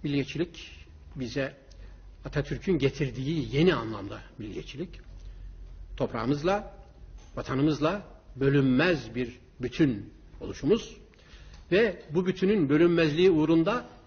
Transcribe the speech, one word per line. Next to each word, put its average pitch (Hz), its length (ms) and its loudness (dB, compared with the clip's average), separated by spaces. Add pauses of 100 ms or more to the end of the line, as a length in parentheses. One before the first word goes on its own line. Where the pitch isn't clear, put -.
Milliyetçilik - 840 -6 (300)
bize 135 400 -6 (680)
Atatürk'ün 147 540 -2
getirdiği 131 760 -2
yeni 170 180 4
anlamda 107 460 -8 (180)
milliyetçilik, 107 640 -10 (960)
toprağımızla, 143 800 -2 (640)
vatanımızla 151 680 0 (340)
bölünmez 135 760 4
bir 120 240 -6 (220)
bütün 120 520 0 (280)
oluşumuz 139 560 -2 (760)
ve 196 380 2
bu 175 160 0
bütünün 185 420 2
bölünmezliği 165 600 6
uğrunda 165 560 4 (200)